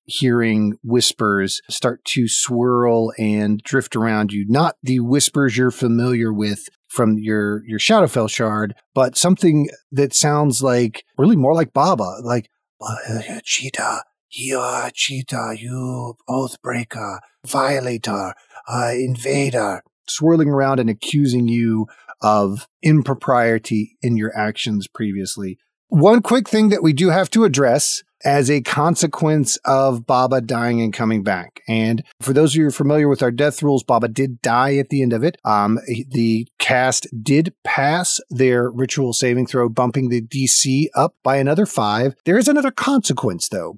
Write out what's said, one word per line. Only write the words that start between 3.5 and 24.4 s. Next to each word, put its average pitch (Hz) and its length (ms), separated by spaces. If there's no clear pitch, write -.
drift - 340
around 107 360
you. 101 160
Not 147 340
the 127 180
whispers 135 560
you're 127 160
familiar 120 600
with 104 360
from 110 300
your, 107 480
your 110 140
Shadowfell 147 500
shard, 107 460
but 131 220
something 165 520
that 139 240
sounds 147 480
like, 123 420
really 190 180
more 143 180
like 165 180
Baba, 127 500
like, 120 260
uh, 110 640
"Cheetah, - 600
you 131 280
are 123 340
Cheetah, 123 640
you 123 560
Oathbreaker, 123 920
Violator, 123 880
uh, 117 240
Invader," 127 880
swirling 160 420
around 135 320
and 113 100
accusing 123 580
you 113 380
of 104 440
impropriety 120 1200
in 117 140
your 110 200
actions 107 520